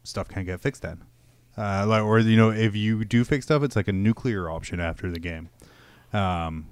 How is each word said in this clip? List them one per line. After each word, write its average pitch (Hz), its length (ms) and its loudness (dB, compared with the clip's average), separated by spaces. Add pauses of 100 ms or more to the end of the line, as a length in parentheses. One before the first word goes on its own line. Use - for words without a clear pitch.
stuff - 260 -8
can't 95 160 -8
get 90 160 -8
fixed 139 220 -6
then. 87 200 -12 (540)
Uh, 101 300 -2
like, 110 160 2
or, 110 160 4
you 110 180 6
know, 110 140 8
if 110 240 0
you 107 280 0
do 120 220 2
fix 139 200 0
stuff, 147 180 2
it's 139 120 -2
like 104 140 0
a - 40 0
nuclear 101 560 0
option 82 300 -6
after 85 320 -4
the 85 80 -6
game. 82 300 -10 (640)
Um, 85 580 -2